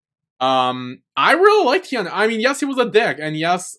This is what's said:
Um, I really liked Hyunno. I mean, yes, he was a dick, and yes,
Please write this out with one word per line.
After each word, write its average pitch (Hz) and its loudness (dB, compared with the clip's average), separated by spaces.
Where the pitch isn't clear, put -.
Um, 127 -2
I 156 4
really 392 4
liked 330 -2
Hyunno. 208 -4
I 196 0
mean, 226 -2
yes, 269 0
he 294 -2
was 269 -4
a 247 0
dick, 190 0
and 156 -6
yes, 175 -2